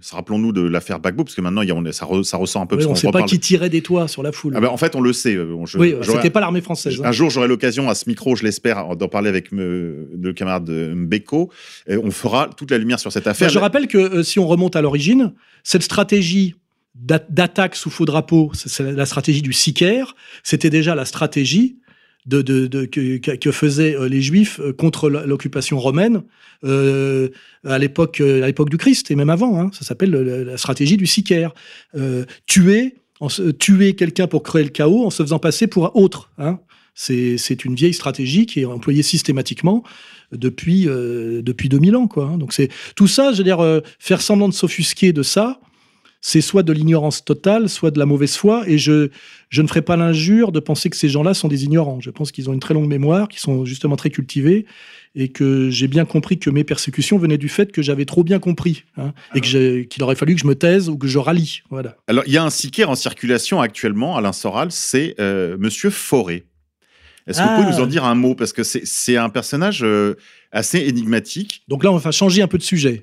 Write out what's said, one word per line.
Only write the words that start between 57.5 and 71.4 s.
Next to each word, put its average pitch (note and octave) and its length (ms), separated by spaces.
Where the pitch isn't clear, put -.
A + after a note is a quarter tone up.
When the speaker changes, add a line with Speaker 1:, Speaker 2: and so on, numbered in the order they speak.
Speaker 2:
que D#3 120
j'avais C#3+ 220
trop F3 180
bien F#3 160
compris, E3+ 460
hein, C#3 160
et C3+ 60
que - 80
Speaker 1:
Alors - 20
Speaker 2:
j'ai, B2+ 360
qu'il - 140
aurait C3 140
fallu D#3 180
que E3 80
je D3 60
me C3+ 80
taise F3 340
ou D3+ 80
que C3+ 100
je C3+ 120
rallie, D#3 500
voilà. B2+ 260
Speaker 1:
Alors, B2 180
il C#3 80
y D3+ 40
a E3 60
un D#3 60
sicaire D#3+ 400
en B2+ 60
circulation B2 680
actuellement, A#2 560
Alain G2+ 160
Soral, A#2 380
c'est, - 480
euh, F#2+ 400
Monsieur A2 320
Fauré. F#2 540
Est-ce D#3 120
que F#3 40
vous A3 120
pouvez G3+ 120
Speaker 2:
Ah. C#3+ 100
Speaker 1:
nous C3 60
en A#2+ 40
dire C#3+ 180
un A#2+ 80
mot ? B2 220
Parce - 180
que A#2+ 100
c'est, - 220
c'est - 320
un A#2 120
personnage, C#3+ 540
euh, G#2 300
assez A2+ 260
énigmatique. A#2+ 880